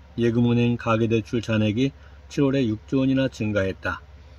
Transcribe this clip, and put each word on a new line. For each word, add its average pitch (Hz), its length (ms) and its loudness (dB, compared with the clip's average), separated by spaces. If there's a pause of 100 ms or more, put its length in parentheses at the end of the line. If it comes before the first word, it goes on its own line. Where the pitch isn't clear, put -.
(160)
예금은행 120 600 2
가계대출 113 640 0
잔액이 110 500 0 (360)
칠월에 135 380 0
육 107 200 -4
조 135 140 -2
원이나 131 280 0
증가했다. 95 720 -4 (380)